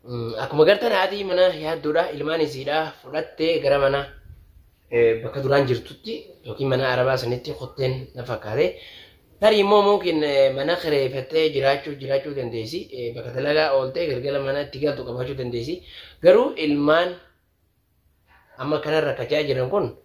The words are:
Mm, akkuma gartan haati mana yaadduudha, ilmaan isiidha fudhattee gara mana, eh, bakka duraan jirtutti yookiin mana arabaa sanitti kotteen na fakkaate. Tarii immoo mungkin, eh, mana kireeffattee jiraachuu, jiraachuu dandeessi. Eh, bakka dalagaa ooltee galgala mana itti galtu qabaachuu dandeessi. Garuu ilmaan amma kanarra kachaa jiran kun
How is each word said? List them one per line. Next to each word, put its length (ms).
Mm, 320
akkuma 280
gartan 280
haati 300
mana 260
yaadduudha, 640
ilmaan 280
isiidha 600
fudhattee 580
gara 200
mana, 220
eh, 320
bakka 180
duraan 260
jirtutti 460
yookiin 240
mana 240
arabaa 240
sanitti 360
kotteen 400
na 100
fakkaate. 440
Tarii 180
immoo 220
mungkin, 420
eh, 300
mana 220
kireeffattee 760
jiraachuu, 500
jiraachuu 360
dandeessi. 440
Eh, 220
bakka 180
dalagaa 400
ooltee 340
galgala 320
mana 220
itti 180
galtu 260
qabaachuu 320
dandeessi. 380
Garuu 340
ilmaan 540
amma 220
kanarra 340
kachaa 300
jiran 260
kun 160